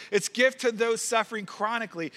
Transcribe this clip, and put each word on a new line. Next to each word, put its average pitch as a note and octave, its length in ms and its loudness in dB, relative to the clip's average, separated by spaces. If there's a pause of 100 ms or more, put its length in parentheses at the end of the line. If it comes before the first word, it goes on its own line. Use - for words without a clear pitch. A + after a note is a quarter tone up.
(100)
It's G3+ 180 0
gift B3+ 340 2
to B3 100 2
those A3+ 300 0
suffering A3 420 0
chronically G3+ 720 -4